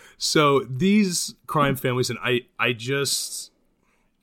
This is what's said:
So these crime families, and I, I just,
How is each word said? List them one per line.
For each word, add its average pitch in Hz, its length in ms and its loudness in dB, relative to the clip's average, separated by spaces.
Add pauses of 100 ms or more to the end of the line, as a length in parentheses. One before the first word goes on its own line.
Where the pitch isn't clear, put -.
(180)
So 143 500 2
these 185 640 2 (120)
crime 139 300 0
families, 127 340 -2
and 110 100 -8
I, 120 200 0 (180)
I 120 140 0
just, 127 800 -6 (720)